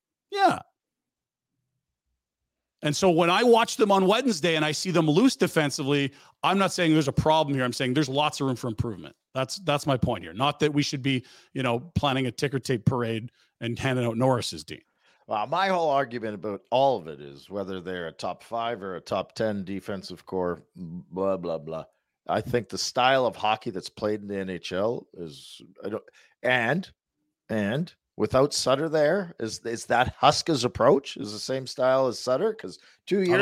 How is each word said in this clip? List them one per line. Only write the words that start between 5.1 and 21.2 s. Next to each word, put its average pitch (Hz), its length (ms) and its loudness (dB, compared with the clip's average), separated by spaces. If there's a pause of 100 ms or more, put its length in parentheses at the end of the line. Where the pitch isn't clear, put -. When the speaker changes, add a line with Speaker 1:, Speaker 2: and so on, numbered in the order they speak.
Speaker 1:
defensively, 143 760 0 (300)
I'm 180 160 2
not 190 140 2
saying 165 200 2
there's 156 160 4
a 131 40 -2
problem 156 420 2
here. 127 100 0
I'm 123 80 -2
saying 127 220 -2
there's 143 160 0
lots 147 300 0
of 139 60 0
room 131 100 0
for 127 120 -6
improvement. 98 480 -6 (180)
That's, 131 260 -4
that's 147 260 0
my 135 100 2
point 113 260 -2
here. 85 120 -12
Not 139 260 0
that 151 120 2
we 143 100 2
should 139 200 -4
be, 131 220 0 (300)
you 135 80 -4
know, 120 180 0 (140)
planning 135 320 0
a 120 40 -2
ticker 135 280 -4
tape 123 260 -2
parade 113 460 0 (300)
and 120 180 -6
handing 127 260 0
out 113 140 -2
Norris's, 120 460 0
Dean. - 180 -16 (440)
Speaker 2:
Well, 110 200 -2
my 180 220 0
whole 175 200 0
argument 120 460 0
about 101 260 -8 (100)
all 131 280 4
of 80 100 -10
it 73 140 -14
is 71 260 -18
whether 95 320 -6
they're 87 280 -8
a 80 40 -10
top - 320 -8
five 117 380 -6
or 92 140 -8
a 82 40 -10
top - 340 -6
ten 104 300 -4
defensive 92 640 -10
core, 87 380 -4 (120)
blah, 90 600 -6